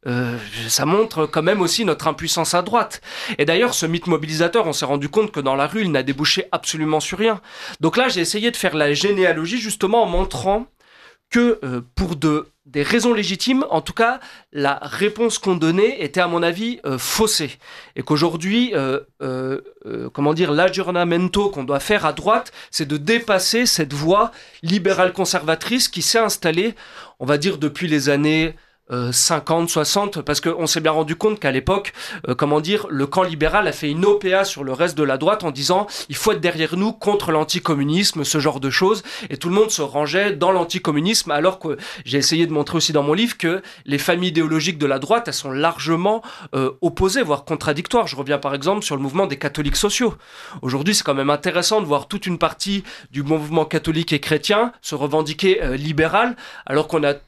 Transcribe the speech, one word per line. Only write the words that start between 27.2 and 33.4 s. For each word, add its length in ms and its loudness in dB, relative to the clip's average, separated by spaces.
va 100 4
dire, 220 0
depuis 300 -2
les 200 2
années, 460 2
euh, 220 -4
cinquante, 560 2
soixante, 540 0
parce 180 -2
qu'on 260 -2
s'est 140 0
bien 120 0
rendu 220 -2
compte 240 0
qu'à 120 0
l'époque, 420 -2
euh, 80 -2
comment 280 0
dire, 260 -2
le 180 -2
camp 160 0
libéral 460 0